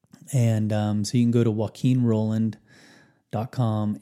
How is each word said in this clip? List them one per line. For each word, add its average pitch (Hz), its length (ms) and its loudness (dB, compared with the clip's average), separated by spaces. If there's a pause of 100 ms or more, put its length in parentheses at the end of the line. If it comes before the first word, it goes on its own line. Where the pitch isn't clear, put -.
(340)
And, 110 400 2
um, 107 320 0
so 127 120 -2
you 120 60 4
can 120 80 2
go 117 120 4
to 113 80 2
joaquin 123 520 -2
roland 110 540 0 (720)
dot 113 200 -6
com 107 500 0